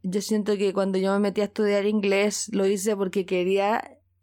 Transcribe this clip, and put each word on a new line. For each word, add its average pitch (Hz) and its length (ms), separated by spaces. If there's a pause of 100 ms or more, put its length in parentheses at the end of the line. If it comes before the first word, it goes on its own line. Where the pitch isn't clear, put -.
yo 190 180
siento 208 360
que 190 180
cuando 190 240
yo 190 160
me 202 60
metí 202 200
a 208 40
estudiar 202 420
inglés, 202 680
lo 190 140
hice 202 300
porque 196 280
quería 190 720 (240)